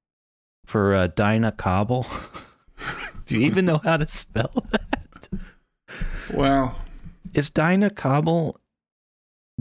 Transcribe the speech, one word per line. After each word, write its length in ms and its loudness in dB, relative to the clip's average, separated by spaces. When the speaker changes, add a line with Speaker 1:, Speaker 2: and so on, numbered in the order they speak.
Speaker 1:
for, 300 4
uh, 140 4
Dinah 440 2
Kabel? 540 0
<laughs> 600 -12
Do 120 -2
you 80 4
even 180 2
know 140 2
how 180 0
to 100 0
spell 460 -4
that? 560 -6
Speaker 2:
Well, 420 2
Speaker 1:
Is 160 0
Dinah 400 4
Kabel, 680 0